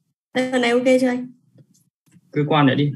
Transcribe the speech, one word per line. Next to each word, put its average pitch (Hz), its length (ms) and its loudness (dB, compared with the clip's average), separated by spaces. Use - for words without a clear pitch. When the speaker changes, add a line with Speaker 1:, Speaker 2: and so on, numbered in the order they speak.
Speaker 1:
Đây, 254 160 -2
phần 254 100 -2
này 233 100 0
ok 247 120 0
chưa 254 60 0
anh? 247 200 -4
Speaker 2:
Cứ 147 160 -2
qua 151 160 2
lại 127 120 2
đi, 143 200 -2